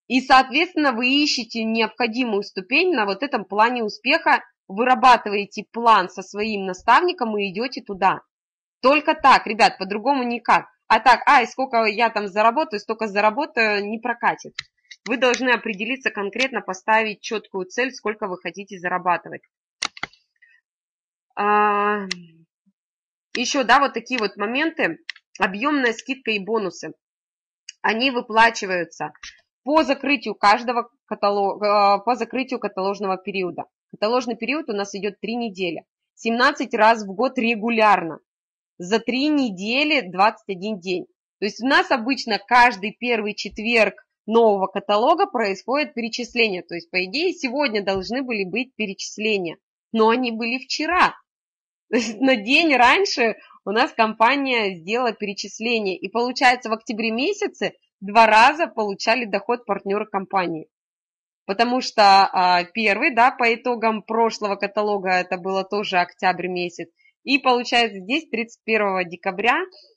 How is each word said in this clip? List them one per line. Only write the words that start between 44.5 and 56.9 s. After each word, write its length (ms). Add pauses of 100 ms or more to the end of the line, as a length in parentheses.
каталога 580
происходит 680
перечисление. 680
То 140
есть, 160
по 140
идее, 280
сегодня 500
должны 380
были 220
быть 320
перечисления. 800 (340)
Но 180
они 220
были 280
вчера. 560 (720)
То 60
есть 240
на 160
день 400
раньше 640 (280)
у 60
нас 220
компания 840
сделала 380
перечисление. 840
И 120
получается, 600
в 40
октябре 380